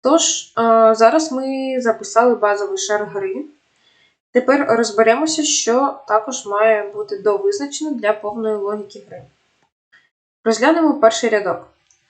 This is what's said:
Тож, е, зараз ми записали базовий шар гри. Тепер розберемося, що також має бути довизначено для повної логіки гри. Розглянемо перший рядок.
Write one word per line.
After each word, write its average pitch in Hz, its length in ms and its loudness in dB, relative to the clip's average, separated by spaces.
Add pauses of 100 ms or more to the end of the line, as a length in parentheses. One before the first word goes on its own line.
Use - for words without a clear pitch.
Тож, 311 400 2
е, 226 520 2
зараз 226 380 2
ми 262 480 -4
записали 233 540 2
базовий 208 440 -2
шар 208 260 -2
гри. 196 400 -8 (880)
Тепер 262 360 2
розберемося, 233 720 2
що 269 560 0 (100)
також 214 380 -2
має 208 420 2
бути 208 300 -10
довизначено 285 720 -2
для 220 220 -2
повної 214 420 -4
логіки 208 540 -8
гри. 135 140 -18 (1200)
Розглянемо 285 500 2
перший 220 360 2
рядок. 190 360 -2 (440)